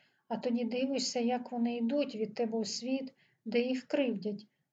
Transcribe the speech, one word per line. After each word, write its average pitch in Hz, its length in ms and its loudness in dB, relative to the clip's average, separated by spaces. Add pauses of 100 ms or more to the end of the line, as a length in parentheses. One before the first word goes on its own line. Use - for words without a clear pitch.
(280)
а 220 100 -2
тоді 240 280 0
дивишся, 254 540 0
як 247 320 0
вони 240 260 0
йдуть 254 380 2
від 214 180 -2
тебе 226 260 0
у 214 60 0
світ, 262 480 -2 (320)
де 240 140 2
їх 254 280 0
кривдять, 208 600 0 (260)